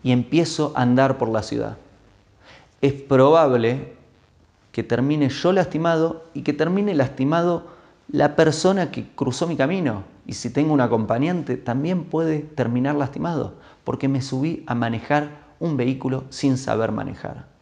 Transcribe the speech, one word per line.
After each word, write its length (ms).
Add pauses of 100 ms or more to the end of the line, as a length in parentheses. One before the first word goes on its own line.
y 80
empiezo 640
a 60
andar 360
por 100
la 140
ciudad? 340 (1040)
Es 120
probable 1000 (760)
que 140
termine 440
yo 240
lastimado 720 (100)
y 80
que 100
termine 420
lastimado 720 (420)
la 280
persona 560
que 160
cruzó 400
mi 80
camino. 480 (200)
Y 100
si 160
tengo 220
un 80
acompañante, 760
también 480
puede 360
terminar 540
lastimado, 600 (280)
porque 240
me 160
subí 460
a 80
manejar 840
un 180
vehículo 540
sin 280
saber 340
manejar. 540 (140)